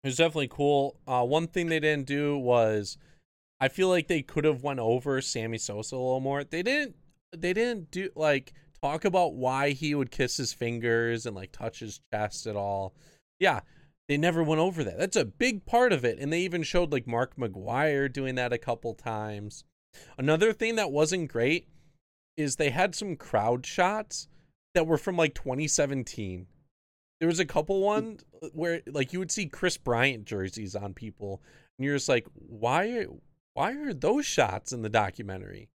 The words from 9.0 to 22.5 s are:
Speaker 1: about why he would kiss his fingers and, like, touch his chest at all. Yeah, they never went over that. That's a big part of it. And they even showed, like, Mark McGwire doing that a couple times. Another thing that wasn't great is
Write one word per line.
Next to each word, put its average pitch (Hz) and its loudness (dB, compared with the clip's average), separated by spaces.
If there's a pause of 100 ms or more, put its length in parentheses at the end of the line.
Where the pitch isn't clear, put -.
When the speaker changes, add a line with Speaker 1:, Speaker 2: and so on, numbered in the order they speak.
Speaker 1:
about 175 2
why 135 0
he 147 -2
would 139 0
kiss - -2
his 127 -4
fingers 117 0
and, 113 -8
like, 95 -12
touch 113 -10
his 107 -12 (120)
chest 107 -4
at 107 -4
all. 98 -4 (440)
Yeah, 160 2 (480)
they 143 2
never 165 2
went 156 4
over 165 2
that. 95 -6
That's 185 0
a 156 4
big 220 0
part 240 6
of 127 0
it. - 2
And 139 -4
they 170 0
even 175 -2
showed, 170 2
like, 131 0
Mark 120 0
McGwire 131 0
doing 131 -4
that 123 0
a 120 0
couple 117 -4
times. 107 -8 (520)
Another 160 4
thing 226 -2
that 190 0
wasn't 151 2
great 131 2 (680)
is 147 -2